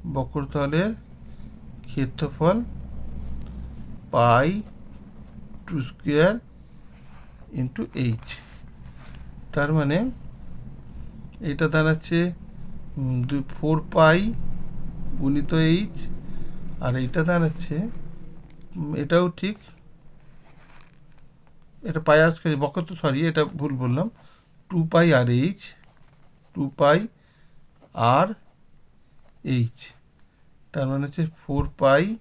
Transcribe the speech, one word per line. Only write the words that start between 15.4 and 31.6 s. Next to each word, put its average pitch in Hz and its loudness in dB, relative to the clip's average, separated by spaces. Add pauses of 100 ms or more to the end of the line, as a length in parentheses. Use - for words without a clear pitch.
এইচ, 160 2 (840)
আর 127 0
এইটা 131 0
দাঁড়াচ্ছে, 165 0 (1000)
উম, 151 -4
এটাও 170 4
ঠিক, 202 -4 (2250)
এটা 160 -2
পাই 156 8
আর 160 8
স্কয়ার, 160 0
বক্রত-, 160 -4
সরি, 147 2
এটা 156 2
ভুল 147 -4
বললাম, 127 0 (600)
টু 180 0 (140)
পাই 170 8
আর 123 6
এইচ, 135 2 (960)
টু - -2 (160)
পাই 147 8 (960)
আর 135 4 (1160)
এইচ, 120 0 (960)
তার 139 0
মানে 139 0
হচ্ছে 160 -2 (200)
ফোর 139 0 (140)